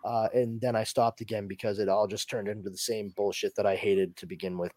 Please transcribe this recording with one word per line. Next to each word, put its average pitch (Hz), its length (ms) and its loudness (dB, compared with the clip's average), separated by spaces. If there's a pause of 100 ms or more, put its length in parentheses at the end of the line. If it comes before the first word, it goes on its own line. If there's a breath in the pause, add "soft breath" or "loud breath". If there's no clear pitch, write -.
Uh, 113 280 0
and 117 280 2
then 117 160 2
I 110 80 2
stopped 117 340 2
again 107 260 -4
because 98 340 -4
it 98 100 2
all 101 180 4
just 104 220 -6
turned 107 180 -4
into 104 220 -6
the 92 80 -12
same 107 400 -2
bullshit 101 380 0
that 104 100 2
I 98 100 4
hated 95 400 2
to - 100 -16
begin 90 320 -6
with 87 200 -2